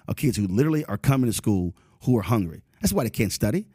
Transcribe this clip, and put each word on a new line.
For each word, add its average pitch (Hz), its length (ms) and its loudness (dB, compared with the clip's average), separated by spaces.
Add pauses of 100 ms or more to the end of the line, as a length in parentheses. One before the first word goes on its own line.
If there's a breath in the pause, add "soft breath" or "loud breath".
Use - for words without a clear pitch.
are - 80 -4
kids 127 220 0
who 101 100 2
literally 147 380 2
are 101 120 -6
coming 131 320 2
to 104 40 -2
school 90 420 0 (280 soft breath)
who 127 140 2
are 98 60 0
hungry. 95 400 -2 (180)
That's 196 120 0
why 190 100 0
they 113 60 -2
can't 208 220 -2
study. 165 440 -2